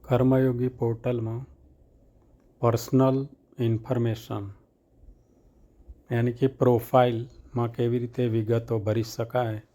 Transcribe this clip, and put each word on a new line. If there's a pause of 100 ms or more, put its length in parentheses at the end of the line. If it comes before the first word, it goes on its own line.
કર્મયોગી
પોર્ટલમાં (1120)
પર્સનલ (300)
ઇન્ફોર્મેશન, (1700)
યાની
કે
પ્રોફાઇલમાં
કેવી
રીતે
વિગતો
ભરી
શકાય (120)